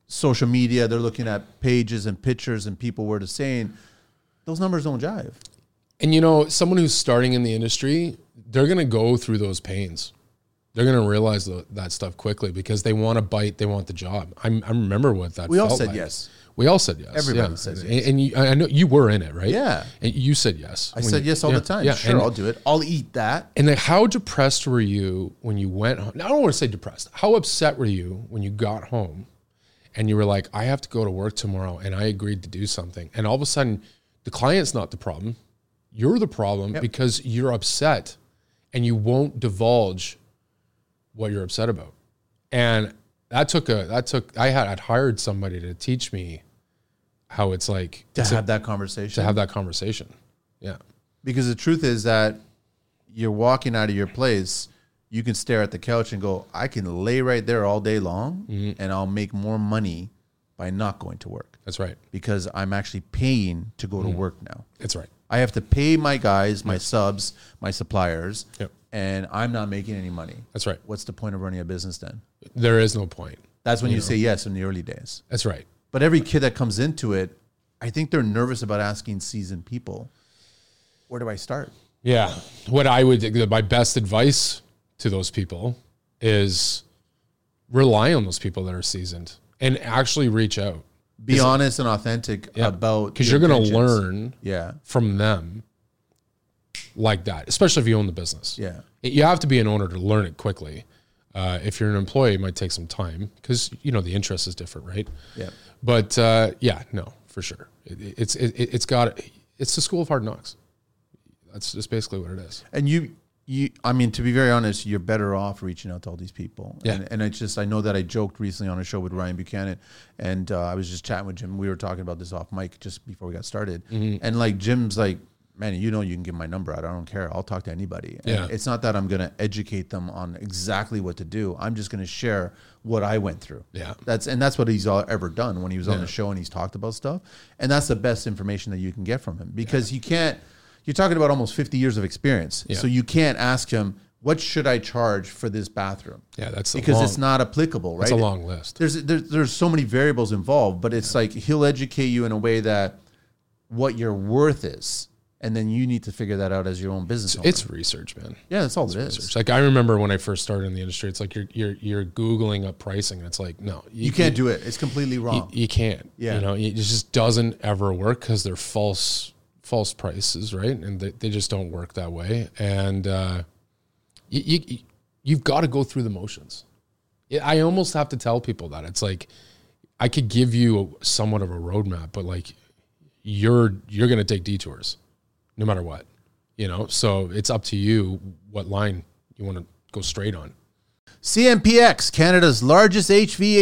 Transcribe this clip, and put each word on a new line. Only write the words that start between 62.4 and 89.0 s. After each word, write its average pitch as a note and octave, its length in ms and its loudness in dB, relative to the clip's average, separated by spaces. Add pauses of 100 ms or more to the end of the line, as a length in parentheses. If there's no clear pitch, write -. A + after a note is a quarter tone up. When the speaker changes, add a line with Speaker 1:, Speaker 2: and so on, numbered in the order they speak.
Speaker 1:
I'm G2 180 -4
actually G2+ 280 -6 (120)
paying G#2+ 640 0
to - 100 -10
go G2 140 -4
to G2+ 60 -2
Speaker 2:
Mm-hmm. F2 100 -2
Speaker 1:
work F#2 240 -4
now. - 220 -16 (140)
Speaker 2:
That's - 160 -6
right. E2 140 -10 (220)
Speaker 1:
I A#2 80 2
have B2 140 2
to A2+ 80 -4
pay D3 360 4
my D3 200 2
guys, G2+ 480 2
my F#2+ 100 -2
Speaker 2:
Yep. F#2 80 -4
Speaker 1:
subs, G2+ 500 0 (280)
my G2+ 100 -4
suppliers, F#2 760 -2 (120)
Speaker 2:
Yep. G2 120 -8 (220)
Speaker 1:
and F#2+ 380 -4
I'm A#2 220 -2
not G#2+ 160 -4
making G2+ 280 -6
any F#2 120 -8
money. E2+ 280 -10 (180)
Speaker 2:
That's G#2+ 120 -6
right. G2 200 -4
Speaker 1:
What's G#2 180 -10
the - 80 -12
point G#2 220 -8
of F#2 80 -8
running F#2 180 -6
a F2 60 -6
business F2+ 320 -8
then? - 240 -16 (320)
Speaker 2:
There A#2 260 4
is G#2+ 140 4
no G#2 120 -2
point. - 320 -14 (260)
Speaker 1:
That's A#2 180 0
when A#2+ 80 2
Speaker 2:
You G#2+ 60 2
Speaker 1:
you A2 40 0
Speaker 2:
know. F2 60 -4
Speaker 1:
say A2 100 0
yes G#2+ 300 2
in G2 80 -6
the F#2+ 80 -4
early F#2+ 200 -4
days. - 460 -14
Speaker 2:
That's - 160 -2
right. E2 220 -4 (240)
Speaker 1:
But C3+ 120 0
every D#3+ 200 6
kid D#3 180 2
that C3 140 2
comes A2+ 240 -2
into C3+ 340 -2
it, F#2+ 240 -2 (440)
I A#2 100 -6
think D3+ 200 -4
they're D#3 120 2
nervous A#2 400 0
about G#2 180 -2
asking G#2 400 -4
seasoned F#2 460 -10
people, A#2 440 -12 (1000)
"Where B2 120 -10
do A#2+ 80 -6
I G#2 80 -6
start?" - 360 -8 (300)
Speaker 2:
Yeah. A#2 320 4 (340)
What C3+ 180 6
I B2+ 180 8
would, A2+ 460 6
my A2+ 120 4
best A#2 360 2
advice A2+ 640 2 (360)
to A2+ 120 0
those F#2+ 200 -2
people G2+ 460 -4 (460)
is G2+ 600 2 (840)
rely B2+ 440 6
on A#2 100 4
those F2+ 140 -6
people F#2+ 260 -4
that F#2 100 -4
are F2+ 80 -6
seasoned F2 500 -8 (280)